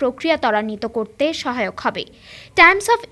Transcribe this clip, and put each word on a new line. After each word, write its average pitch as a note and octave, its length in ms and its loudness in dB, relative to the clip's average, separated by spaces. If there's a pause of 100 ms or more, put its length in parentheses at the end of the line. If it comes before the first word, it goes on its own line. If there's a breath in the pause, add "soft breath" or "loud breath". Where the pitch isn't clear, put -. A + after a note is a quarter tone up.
প্রক্রিয়া C#4+ 360 0
ত্বরান্বিত G#3+ 500 -2
করতে A3+ 380 -4 (100)
সহায়ক A#3+ 460 -6
হবে। G#3+ 240 -4 (520 loud breath)
টাইমস F#4+ 380 6
অফ A#4 60 0 (120)